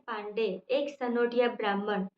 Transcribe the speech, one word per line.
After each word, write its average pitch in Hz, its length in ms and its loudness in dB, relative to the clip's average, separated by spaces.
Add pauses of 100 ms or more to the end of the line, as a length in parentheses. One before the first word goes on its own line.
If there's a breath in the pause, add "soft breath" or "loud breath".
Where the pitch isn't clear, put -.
પાંડે, 208 440 -2 (220)
એક 285 200 2
સનોડિયા 240 680 2
બ્રાહ્મણ 202 500 0 (120)